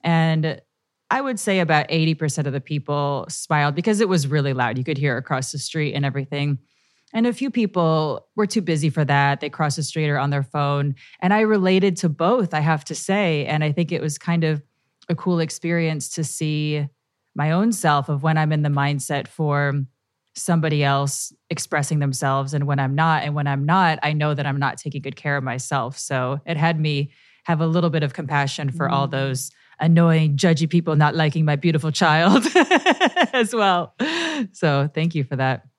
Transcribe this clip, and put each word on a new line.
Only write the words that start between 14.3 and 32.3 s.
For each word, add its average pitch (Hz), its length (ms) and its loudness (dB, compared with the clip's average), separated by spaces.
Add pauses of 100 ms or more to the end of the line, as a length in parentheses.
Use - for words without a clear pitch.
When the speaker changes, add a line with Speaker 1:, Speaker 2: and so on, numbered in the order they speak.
Speaker 1:
of 156 180 0 (460)
a 170 80 0
cool 175 240 0
experience 160 720 -2
to 165 120 -6
see 151 640 -2 (480)
my 147 160 0
own 202 220 2
self 147 360 0
of 143 140 -2
when 156 160 2
I'm 156 140 2
in 151 100 0
the 147 60 0
mindset 143 580 -2
for 143 580 0 (520)
somebody 156 480 0
else 139 480 0 (160)
expressing 151 500 -2
themselves 139 560 -2
and 143 140 0
when 143 100 0
I'm 135 160 0
not. 160 300 2
And 147 100 -4
when 143 140 -2
I'm 139 180 -2
not, 170 380 4
I 151 80 0
know 151 200 0
that 143 140 -2
I'm 139 140 -2
not 139 180 -4
taking 139 240 -8
good 135 140 -10
care 143 200 -4
of 135 60 -4
myself. 127 560 -4
So 131 480 -4
it 165 100 -4
had 160 220 2
me 147 320 -2 (320)
have 160 180 -2
a 165 60 2
little 170 240 2
bit 151 140 0
of 139 100 -4
compassion 143 560 -4
for 139 180 -4
all 139 200 0
Speaker 2:
Mm. - 20 -4
Speaker 1:
those 135 400 -4 (300)
annoying, 160 560 4
judgy 165 340 2
people 170 240 2
not 147 220 4
liking 156 280 0
my 151 120 2
beautiful 156 340 0
child 175 600 4